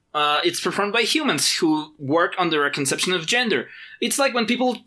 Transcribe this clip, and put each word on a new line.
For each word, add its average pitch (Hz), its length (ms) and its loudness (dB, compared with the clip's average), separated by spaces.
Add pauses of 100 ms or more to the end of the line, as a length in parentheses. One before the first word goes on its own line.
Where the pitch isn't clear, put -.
(140)
Uh, 147 300 2
it's 175 160 0
performed 196 340 -2
by 233 100 2
humans 226 540 0
who 156 420 0
work 165 400 0
under 160 260 2
a 143 60 -2
conception 151 420 -2
of 165 140 -2
gender. 220 400 0 (340)
It's 233 160 0
like 269 160 2
when 233 140 0
people 240 400 0